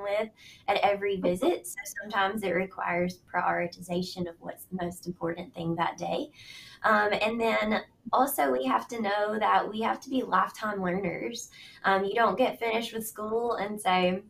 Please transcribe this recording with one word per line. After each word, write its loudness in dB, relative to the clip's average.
with -2
at 2
every 2
visit, 0
so -12
sometimes 0
it 0
requires -2
prioritization -2
of -12
what's -14
the -6
most -8
important -6
thing -2
that 0
day. -4
Um, 4
and 0
then 2
also 4
we 0
have 2
to -6
know 0
that 4
we -6
have 0
to -16
be 0
lifetime 0
learners. -2
Um, 4
you -2
don't 4
get 2
finished -2
with -6
school -2
and -4
say 2